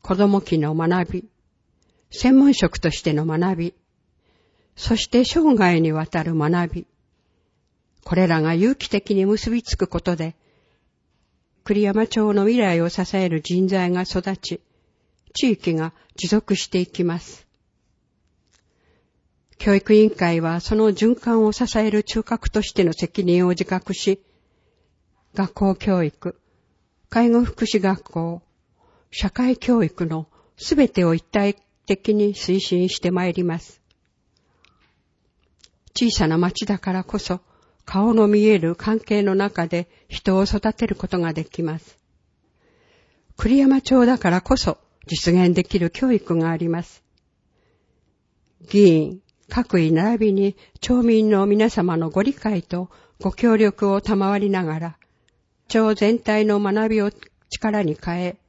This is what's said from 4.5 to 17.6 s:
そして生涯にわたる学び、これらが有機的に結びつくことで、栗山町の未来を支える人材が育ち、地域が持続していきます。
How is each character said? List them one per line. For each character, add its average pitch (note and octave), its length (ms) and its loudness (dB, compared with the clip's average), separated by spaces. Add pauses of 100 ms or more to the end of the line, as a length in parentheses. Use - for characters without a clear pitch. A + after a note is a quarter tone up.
そ - 200 -2
し - 100 -6
て B3 180 2
生 D#4 320 2
涯 F3 240 2
に D#3+ 120 0
わ D#3 140 -4
た E3 160 -4
る E3 140 -4
学 D#3+ 360 0
び、 E3+ 140 -10 (1200)
こ E3+ 100 -6
れ F#3 120 2
ら D#3+ 140 2
が D#3+ 140 0
有 A3 200 2
機 - 140 -10
的 G3+ 260 -4
に F#3+ 120 0
結 G#3+ 240 -2
び A#3 120 -2
つ - 140 -6
く F3+ 100 -2
こ E3+ 140 -8
と F3 160 -4
で、 D#3+ 180 -10 (1300)
栗 G#3 180 0
山 G#3+ 240 0
町 G#3+ 260 0
の G3 120 2
未 A#3+ 140 2
来 F3+ 220 2
を E3+ 80 0
支 F#3 140 -6 (140)
え F#3 120 0
る D#3+ 140 -2
人 F#3 260 -2
材 F3+ 220 -2
が F3+ 120 -2
育 F#3 360 -6
ち、 - 240 -12 (720)
地 B3 180 0
域 E3+ 220 -2
が D#3+ 180 -4 (240)
持 F3 120 -8
続 G#3 280 0
し - 120 -8
て F#3 100 -2
い F3+ 80 -2
き - 180 -4
ま E3+ 140 -2
す。 - 280 -18 (2000)